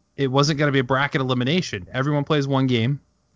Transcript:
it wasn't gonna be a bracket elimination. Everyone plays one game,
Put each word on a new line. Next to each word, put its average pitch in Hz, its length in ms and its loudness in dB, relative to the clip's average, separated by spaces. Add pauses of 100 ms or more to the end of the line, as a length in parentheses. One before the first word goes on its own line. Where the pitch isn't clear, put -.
(160)
it 139 120 -2
wasn't 139 320 2
gonna 147 120 2
be 135 80 2
a 131 40 2
bracket 135 380 0
elimination. 127 680 -2
Everyone 143 320 -2
plays 143 240 0
one 135 200 0
game, 127 320 0 (360)